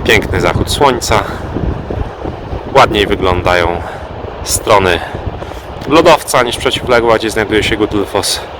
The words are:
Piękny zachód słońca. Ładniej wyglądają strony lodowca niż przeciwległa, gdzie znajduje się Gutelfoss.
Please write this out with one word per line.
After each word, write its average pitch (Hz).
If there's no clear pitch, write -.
Piękny 95
zachód 87
słońca. 120
Ładniej 104
wyglądają 90
strony 95
lodowca 151
niż 120
przeciwległa, 117
gdzie 110
znajduje 104
się 107
Gutelfoss. 101